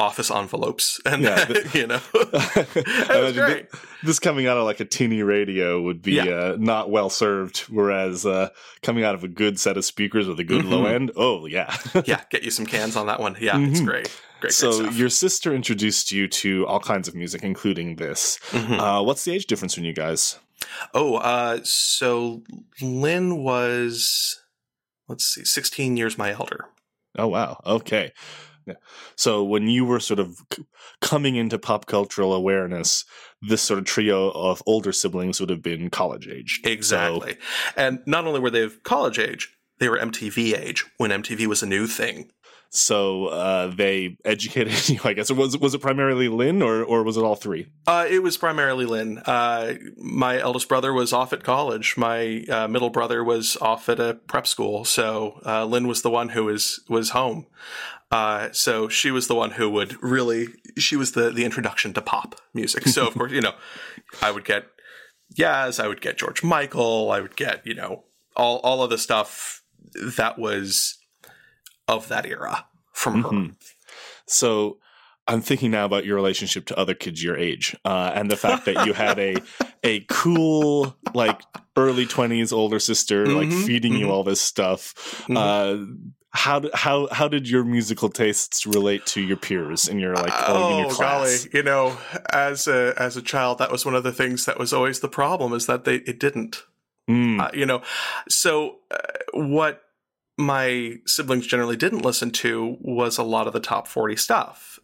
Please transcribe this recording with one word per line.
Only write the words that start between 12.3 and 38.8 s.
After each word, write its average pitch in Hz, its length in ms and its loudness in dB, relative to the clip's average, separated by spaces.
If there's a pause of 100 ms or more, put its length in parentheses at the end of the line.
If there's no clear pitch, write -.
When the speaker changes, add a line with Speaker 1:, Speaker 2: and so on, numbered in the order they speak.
Speaker 1:
get 131 120 -2
you 113 80 -6
some 107 160 -4
cans 110 300 -2
on 104 100 0
that - 140 -2
one. 101 200 -4
Yeah, 104 200 2
it's 143 180 4
Speaker 2:
Mm-hmm. 156 80 2
Speaker 1:
great. 127 180 -2
Great, - 460 -8
great - 40 0
Speaker 2:
So 120 180 4
Speaker 1:
stuff. 110 240 0
Speaker 2:
your 123 120 4
sister 175 460 0
introduced 107 560 0
you 98 160 0
to 95 400 0
all 98 140 0
kinds 98 260 -2
of 82 80 -10
music, 87 300 -8
including 87 500 -2
this. 78 460 -4 (100)
Speaker 1:
Mm-hmm. 117 300 -2
Speaker 2:
Uh, 101 220 2
what's 131 220 0
the 175 80 -2
age 196 140 -4
difference 98 300 -2
from 87 80 -4
you 82 80 -4
guys? 80 440 -2 (580)
Speaker 1:
Oh, 135 220 2
uh, 120 460 0
so 120 800 0 (380)
Lynn 151 640 0
was, 123 960 0 (680)
let's 123 160 -6
see, - 200 -2
sixteen 131 520 0
years 113 220 0
my 101 140 0
elder. - 340 -8 (520)
Speaker 2:
Oh, 110 100 0
wow. 90 380 -2
Okay. 107 460 0 (540)
Yeah. 92 80 -12 (420)
So 104 280 2
when 104 240 2
you 123 160 4
were 120 160 2
sort 101 200 -2
of 87 180 -6 (140)
c-, - 120 -10 (360)
coming 143 360 2
into 113 220 0
pop 107 280 -2
cultural 101 480 0
awareness, 92 680 0 (380)
this 107 200 0
sort 101 160 0
of 98 60 -6
trio 98 460 2
of 90 360 -2
older 101 260 2
siblings 90 480 -2
would 90 100 -2
have 85 120 -4
been 85 280 -6
college 78 360 -4
age. - 380 -8
So 113 60 0
Speaker 1:
Exactly. 101 640 -2 (400)
And 131 300 0
not 165 200 0
only 147 140 0
were 123 100 0
they 117 120 4
of 110 200 -6